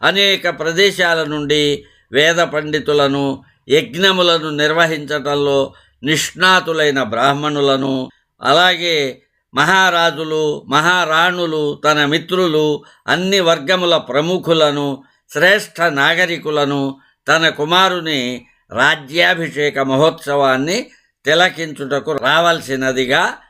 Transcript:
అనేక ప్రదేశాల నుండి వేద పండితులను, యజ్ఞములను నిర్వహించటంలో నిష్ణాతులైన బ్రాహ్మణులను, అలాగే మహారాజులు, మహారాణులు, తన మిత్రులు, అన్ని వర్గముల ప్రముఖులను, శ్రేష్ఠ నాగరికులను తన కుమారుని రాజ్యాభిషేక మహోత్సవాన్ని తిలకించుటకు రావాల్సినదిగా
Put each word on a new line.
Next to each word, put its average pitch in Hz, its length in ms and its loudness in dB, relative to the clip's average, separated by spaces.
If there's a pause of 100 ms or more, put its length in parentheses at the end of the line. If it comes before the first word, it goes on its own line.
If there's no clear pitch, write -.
అనేక 185 580 0
ప్రదేశాల 165 640 0
నుండి 147 600 -2 (280)
వేద 156 220 2
పండితులను, 143 1080 -2 (260)
యజ్ఞములను 170 840 2
నిర్వహించటంలో 147 1200 0 (300)
నిష్ణాతులైన 156 1000 0
బ్రాహ్మణులను, 135 1040 0 (340)
అలాగే 160 800 0 (320)
మహారాజులు, 156 1120 0
మహారాణులు, 160 1160 0
తన 151 200 4
మిత్రులు, 156 800 0 (240)
అన్ని 185 320 0
వర్గముల 170 560 2
ప్రముఖులను, 147 1080 0 (300)
శ్రేష్ఠ 190 480 0
నాగరికులను 151 1160 0 (320)
తన 160 200 2
కుమారుని 156 960 -2 (260)
రాజ్యాభిషేక 147 1080 0
మహోత్సవాన్ని 139 1080 0 (380)
తిలకించుటకు 151 880 -2
రావాల్సినదిగా 135 1200 0 (160)